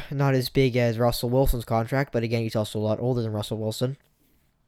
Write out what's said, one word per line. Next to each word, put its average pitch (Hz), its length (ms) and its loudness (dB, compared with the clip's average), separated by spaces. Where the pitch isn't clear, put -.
not 139 220 2
as 131 160 0
big 135 260 2
as 117 240 2
Russell 120 300 0
Wilson's 127 340 4
contract, 120 480 -2
but 117 120 0
again, 117 180 0
he's 113 160 -4
also 107 200 -2
a 107 40 -2
lot 107 180 0
older 123 220 0
than 110 100 -4
Russell 107 260 -4
Wilson. 110 380 -4